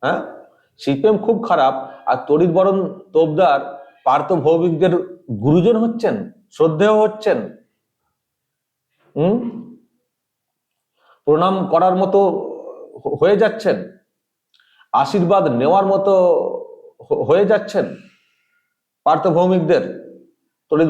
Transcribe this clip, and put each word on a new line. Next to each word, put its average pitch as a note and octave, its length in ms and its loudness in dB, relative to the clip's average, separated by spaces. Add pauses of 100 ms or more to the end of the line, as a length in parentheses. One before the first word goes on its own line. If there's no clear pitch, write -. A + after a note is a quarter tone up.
হ্যাঁ, - 180 -2 (640)
সিপিএম G3+ 340 2 (100)
খুব A3+ 100 2 (120)
খারাপ C3+ 260 2 (320)
আর B2+ 120 0 (100)
তড়িৎ E3 280 2
বরণ G3 220 2 (360)
তোপদার D#3 460 2 (440)
পার্থ C#3+ 280 0
ভৌমিকদের E3 600 2 (520)
গুরুজন F3 400 4
হচ্ছেন, G3 300 -2 (400)
শ্রদ্ধেয় E3 480 2
হচ্ছেন, G#3+ 360 -2 (1800)
হুম, F3+ 200 0 (1900)
প্রণাম E3+ 300 2 (180)
করার F3+ 300 2
মতো F#3+ 160 0 (840)
হ-, - 180 -6
হয়ে G3 220 4
যাচ্ছেন, G3+ 340 -2 (1160)
আশীর্বাদ E3+ 520 0 (160)
নেওয়ার F#3 320 2
মতো G3 200 0 (920)
হ-, - 220 -2
হয়ে F#3 160 4
যাচ্ছেন G#3 420 -2 (1200)
পার্থ - 180 0 (120)
ভৌমিকদের F3 460 2 (840)
তড়িৎ D#3 220 2